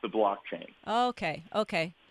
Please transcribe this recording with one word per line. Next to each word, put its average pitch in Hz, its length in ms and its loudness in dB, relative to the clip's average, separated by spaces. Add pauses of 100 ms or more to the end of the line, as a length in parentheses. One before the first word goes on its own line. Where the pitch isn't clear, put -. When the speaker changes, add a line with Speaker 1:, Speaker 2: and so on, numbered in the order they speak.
Speaker 1:
the 113 60 -4
blockchain. 98 580 0 (220)
Speaker 2:
Okay, 214 540 0 (120)
okay. 180 380 0 (180)